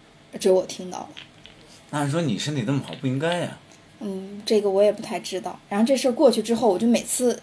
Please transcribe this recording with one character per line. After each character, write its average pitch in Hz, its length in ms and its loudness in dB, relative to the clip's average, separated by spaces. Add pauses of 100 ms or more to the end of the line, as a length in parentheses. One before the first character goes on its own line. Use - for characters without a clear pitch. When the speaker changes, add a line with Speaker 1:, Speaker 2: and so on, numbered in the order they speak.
(380)
Speaker 1:
只 208 100 2
有 185 60 6
我 185 100 4
听 - 240 -12
到 180 100 -12
了。 - 100 -12 (800)
Speaker 2:
那 143 80 -4
按 143 100 -2
说 165 140 -2
你 117 160 -2
身 151 160 -6
体 131 100 -2
这 117 60 -2
么 139 160 0
好， 131 140 -12
不 139 80 -4
应 127 100 -2
该 170 200 0
呀。 147 200 -6 (420)
Speaker 1:
嗯， 202 440 -10
这 214 160 2
个 202 80 0
我 196 140 4
也 208 100 6
不 208 100 -12
太 180 180 -6
知 185 200 -8
道。 180 180 -10 (100)
然 202 120 0
后 233 60 4
这 269 100 4
事 262 120 0
儿 247 40 2
过 262 180 6
去 214 120 0
之 226 120 -2
后， 220 140 2
我 196 100 4
就 226 80 0
每 226 160 2
次 - 400 0